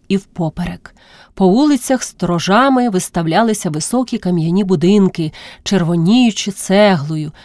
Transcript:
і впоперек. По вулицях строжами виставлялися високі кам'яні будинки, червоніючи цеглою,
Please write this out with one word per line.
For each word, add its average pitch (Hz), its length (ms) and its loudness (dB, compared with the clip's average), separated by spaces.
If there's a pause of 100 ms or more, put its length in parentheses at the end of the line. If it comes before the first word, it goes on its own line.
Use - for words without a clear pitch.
і 196 100 0
впоперек. 175 800 -8 (380)
По 190 160 2
вулицях 262 540 2
строжами 233 840 0
виставлялися 185 800 -2
високі 233 480 -4
кам'яні 180 460 0
будинки, 180 720 2 (300)
червоніючи 190 880 0
цеглою, 160 800 0 (140)